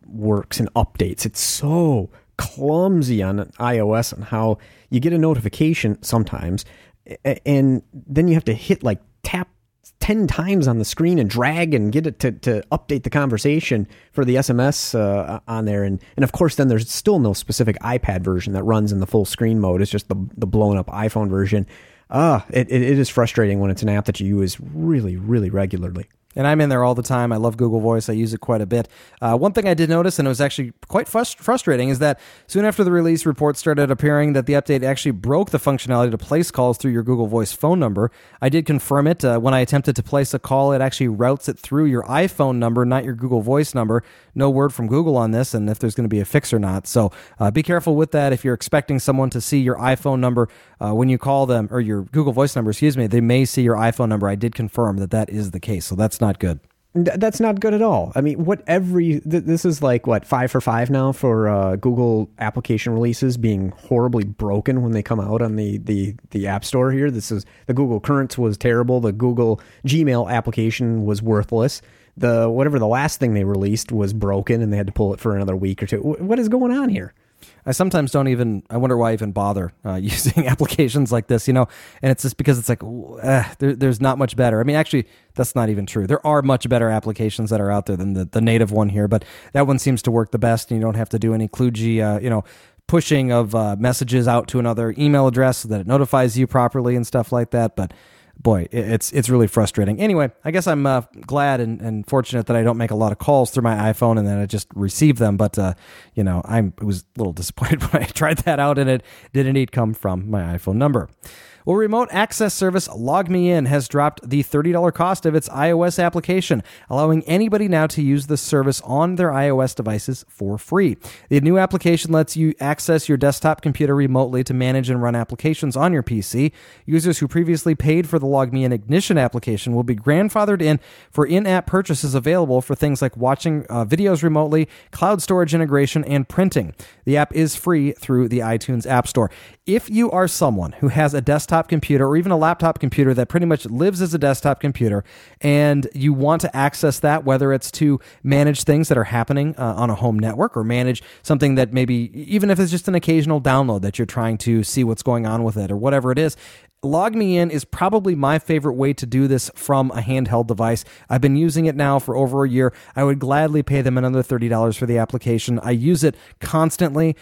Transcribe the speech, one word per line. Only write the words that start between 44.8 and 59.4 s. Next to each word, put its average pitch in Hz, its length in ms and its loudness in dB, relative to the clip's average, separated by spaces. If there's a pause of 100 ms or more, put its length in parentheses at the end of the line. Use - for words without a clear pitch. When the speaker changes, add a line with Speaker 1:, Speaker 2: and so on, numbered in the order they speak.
Speaker 2:
Google 143 300 2
on 113 160 2
this, 120 220 0
and 107 140 -2
if 107 120 -4
there's 110 160 -2
gonna 117 120 -2
be 104 120 0
a 98 60 -2
fix - 260 -2
or 113 80 2
not. 95 260 -4
So, 107 240 2 (300)
uh, 104 100 2
be 156 140 0
careful 170 320 0
with 156 160 2
that. 143 200 2
If 123 120 -2
you're 127 100 0
expecting 139 460 -2
someone 135 300 0
to 123 100 -4
see 143 180 0
your 127 180 2
iPhone 131 440 0
number, 123 280 2 (300)
uh, 107 140 -4
when 123 160 2
you 127 100 2
call 139 280 0
them, 117 260 0
or 123 80 0
your 107 220 -2
Google 139 320 0
Voice 139 200 2
number, 113 160 0
excuse 143 260 2
me, 120 120 0
they 117 140 2
may 123 220 4
see 127 180 0
your 117 120 4
iPhone 113 360 0
number. 101 180 0
I 101 80 0
did 113 180 -4
confirm 107 440 -2
that 98 120 -4
that 110 200 -2
is 101 200 -6
the 92 80 -8
case, 90 280 -4
so 92 100 -6
that's 107 240 0
not 104 180 2
good. 85 220 -2 (340)
Speaker 1:
Th-, 175 220 0
that's 214 240 0
not 220 180 0
good 214 160 0
at 208 60 2
all. 123 340 0
I 131 60 0
mean, 147 240 0
what 190 220 -2
every, 175 540 0
th-, 156 240 -2